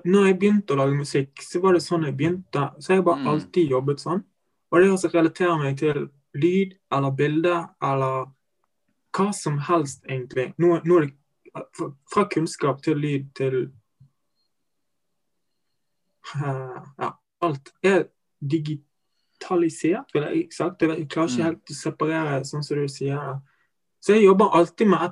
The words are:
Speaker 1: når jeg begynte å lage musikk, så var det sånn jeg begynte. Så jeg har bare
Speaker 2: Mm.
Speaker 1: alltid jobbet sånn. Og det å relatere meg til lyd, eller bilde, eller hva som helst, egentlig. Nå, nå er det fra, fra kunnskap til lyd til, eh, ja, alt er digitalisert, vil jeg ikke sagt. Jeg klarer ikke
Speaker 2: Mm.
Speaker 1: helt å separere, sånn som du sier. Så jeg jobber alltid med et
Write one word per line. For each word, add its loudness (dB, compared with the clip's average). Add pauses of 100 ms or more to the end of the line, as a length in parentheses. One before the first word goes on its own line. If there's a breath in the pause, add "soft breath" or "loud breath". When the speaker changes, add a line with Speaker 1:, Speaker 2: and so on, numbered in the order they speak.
Speaker 1:
når 4
jeg 4
begynte 2
å 2
lage 2
musikk, -4
så -6
var 4
det 4
sånn -2
jeg -4
begynte. -2 (100)
Så -2
jeg 4
har 2
bare 2
Speaker 2:
Mm. -4
Speaker 1:
alltid 0
jobbet -2
sånn. -4 (500)
Og 4
det 6
å 0
relatere 2
meg -2
til -2 (280)
lyd, 0 (160)
eller 0
bilde, 0 (260)
eller -2 (840)
hva 0
som -4
helst, -2
egentlig. -6
Nå, 2
nå 4
er -2
det -12 (600)
fra, -10 (180)
fra 0
kunnskap -4
til -2
lyd -6
til, -4 (2500)
eh, -8 (160)
ja, -8 (300)
alt -4 (100)
er 4 (380)
digitalisert, -4
vil -2
jeg -2
ikke -20
sagt. -4
Jeg 0
klarer -2
ikke -2
Speaker 2:
Mm. 0
Speaker 1:
helt -4
å -14
separere, -4
sånn -8
som -4
du -2
sier. -6 (600)
Så 4
jeg 8
jobber 8
alltid 4
med 6
et -2